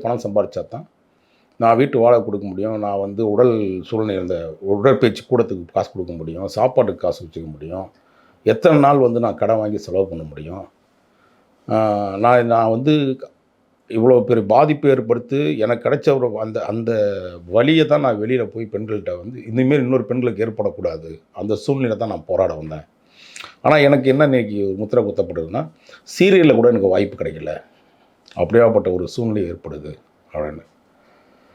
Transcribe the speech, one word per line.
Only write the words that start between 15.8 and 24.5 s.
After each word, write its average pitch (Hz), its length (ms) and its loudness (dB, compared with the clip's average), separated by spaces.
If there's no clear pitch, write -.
கிடைச்ச 139 320 0
ஒரு 123 100 0
அந்த, 110 140 -6
அந்த 113 180 -4
வலியை 151 320 6
தான் 147 200 2
நான் 110 160 0
வெளியில 120 220 0
போய் 113 180 -10
பெண்கள்கிட்ட 104 460 -6
வந்து 110 180 -14
இனிமேல் 131 340 2
இன்னொரு 123 260 0
பெண்களுக்கு 120 360 -2
ஏற்படக்கூடாது, 85 640 -6
அந்த 101 320 -4
சூழ்நிலை 131 320 0
தான் 104 180 -6
நான் 82 160 -12
போராட 90 240 0
வந்தேன். 78 300 -12
ஆனா 147 140 4
எனக்கு 135 260 4
என்ன 143 180 4
இன்னைக்கு 104 300 0